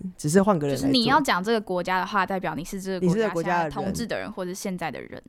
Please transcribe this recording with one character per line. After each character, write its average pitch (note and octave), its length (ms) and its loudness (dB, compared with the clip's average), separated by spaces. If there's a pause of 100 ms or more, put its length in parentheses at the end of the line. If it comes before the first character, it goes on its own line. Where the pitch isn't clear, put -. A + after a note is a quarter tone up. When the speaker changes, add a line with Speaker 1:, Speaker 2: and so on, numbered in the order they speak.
(180)
Speaker 1:
只 D3+ 120 -4
是 F#3+ 120 6
换 F#3+ 160 4
个 D3 80 -2
人 C#3 100 0
来 - 40 -4
做。 - 80 0
Speaker 2:
就 C#4 60 4
是 B3+ 60 4
你 A3+ 60 0
要 C#4 140 4
讲 G3+ 240 2
这 A3 80 0
个 A3+ 80 4
国 F3+ 240 -2
家 F#3 160 0
的 F3+ 60 0
话， F#3+ 200 0
代 F#3+ 140 -2
表 E3 160 -4
你 - 80 -8
是 F#3+ 180 -8
这 F#3+ 120 -6
个 F3+ 60 -4
国 F3+ 80 4
家 - 0 -
Speaker 1:
你 E3+ 60 6
是 G#3+ 80 2
这 A3 60 2
个 F3+ 60 -2
国 E3 100 -2
家 F3 140 2
的 E3+ 80 2
人。 D3 60 -4
Speaker 2:
现 - 80 -6
在 G3 60 -4
统 F#3+ 80 -2
治 F#3+ 140 -4
的 C#3+ 100 -4
人， F#2+ 140 -6
或 F#3+ 140 -6
者 F3+ 80 -6
现 F#3+ 240 -6
在 D#3+ 120 -4
的 C2+ 120 -10
人。 - 280 -14